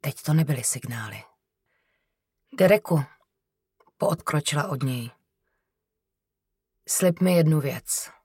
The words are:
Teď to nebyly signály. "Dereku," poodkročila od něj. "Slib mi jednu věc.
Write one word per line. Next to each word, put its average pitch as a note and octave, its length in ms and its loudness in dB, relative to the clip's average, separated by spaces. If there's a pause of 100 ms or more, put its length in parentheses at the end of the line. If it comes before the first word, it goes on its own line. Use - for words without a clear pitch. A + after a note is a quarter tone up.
Teď - 160 -6
to D#3 120 0
nebyly D3 300 2
signály. A2+ 600 -8 (1300)
"Dereku," F#3 500 4 (920)
poodkročila D3 720 -2
od C3+ 160 -4
něj. B2 280 -4 (1800)
"Slib F3 340 0
mi F3+ 140 4
jednu D#3 240 4
věc. - 520 -6 (140)